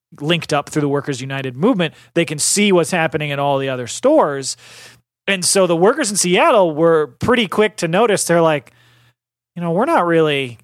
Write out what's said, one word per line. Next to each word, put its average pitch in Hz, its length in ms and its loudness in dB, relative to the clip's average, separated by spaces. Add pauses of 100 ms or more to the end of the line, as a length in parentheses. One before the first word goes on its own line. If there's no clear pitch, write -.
(200)
linked 156 320 -4
up 143 160 -2
through 151 140 -2
the 143 60 -2
Workers 139 320 -4
United 135 360 -10
movement, 175 380 0 (200)
they 170 120 2
can 160 140 -8
see 208 320 2
what's 170 180 2
happening 160 420 -2
at 139 60 -6
all 143 200 0
the 135 120 -4
other 127 160 -6
stores. 147 680 0 (720)
And 190 160 -2
so 190 240 2
the 170 80 2
workers 208 360 2
in 196 80 -4
Seattle 190 560 2
were 160 320 2 (120)
pretty 233 300 0
quick 214 300 -2
to 170 100 -4
notice. 196 360 2
They're 170 180 2
like, 156 300 -2 (840)
"You 170 60 -10
know, 170 100 -4
we're 208 140 0
not 311 180 2
really 147 600 0